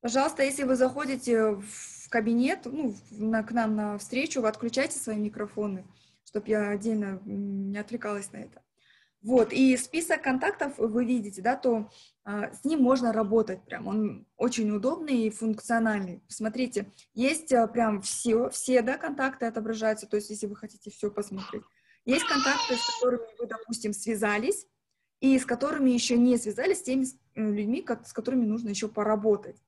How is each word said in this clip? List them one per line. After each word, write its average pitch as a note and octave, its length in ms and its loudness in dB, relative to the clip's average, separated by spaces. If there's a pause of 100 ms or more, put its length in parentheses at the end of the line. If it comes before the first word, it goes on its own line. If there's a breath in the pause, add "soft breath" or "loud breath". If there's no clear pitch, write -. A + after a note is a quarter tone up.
Пожалуйста, C4+ 400 2
если C#4 180 -2
вы C4 140 2
заходите B3+ 760 2
в - 540 -14
кабинет, A#3 580 2
ну, C4 280 -4 (160)
в, G#3+ 120 -14
на, A3 200 2
к A3 100 -8
нам A3 220 0
на G#3 240 -4
встречу, C4+ 420 -4
вы A3 80 2
отключайте A#3+ 500 -2
свои A3 180 -6
микрофоны, G#3 680 -6 (400 soft breath)
чтоб G#3 220 -6
я G#3 240 0
отдельно, G#3 560 -2
м, G3 460 -4
не G#3 60 -6
отвлекалась G#3 540 -8
на G#3+ 60 -14
это. - 240 -16 (600 soft breath)
Вот, A#3 300 4
и C4 260 8
список D#4+ 440 -2
контактов C#4 560 0
вы A#3 260 2
видите, G#3 380 -2
да, B3 140 2
то, A3+ 340 0 (340 loud breath)
а, G#3 280 -6
с - 120 -20
ним D4 180 4
можно B3 300 4
работать G#3+ 520 2
прям, - 240 -10
он G#3 380 -2 (100)
очень A#3 360 0
удобный B3+ 540 0
и G#3+ 40 2
функциональный. G#3+ 960 -2
Посмотрите, A3 640 -4 (220 loud breath)
есть, C4+ 380 0
а, A#3 160 6
прям A3 340 0
всё, A#3 480 0
всё, B3+ 320 2
да, C4 160 -2
контакты C4+ 480 -4
отображаются, A3 600 -2
то G#3 100 -2
есть G#3 140 -2
если G#3+ 160 -8
вы G#3 100 -8
хотите - 340 -16
всё G#3 200 -6
посмотреть. G#3 520 -8 (440 soft breath)
Есть C#4+ 200 2
контакты, C#4 500 0
с - 100 -4 (140)
которыми B3 260 0 (140)
вы, A#3+ 60 -4
допустим, A3 480 -6
связались, G#3+ 720 0 (540)
и C4 180 6
с B3+ 80 0
которыми C4+ 440 2
ещё A#3+ 260 2
не A#3+ 220 8
связались, A#3+ 420 0
с - 20 -14
теми, C4 220 0
с, B3+ 120 -6 (200)
э, A3 60 -2
людьми, G#3+ 400 0
ко-, A#3 220 -4
с - 80 -20
которыми A#3+ 340 0
нужно A3 240 -2
ещё G3+ 180 -4
поработать. G#3+ 800 2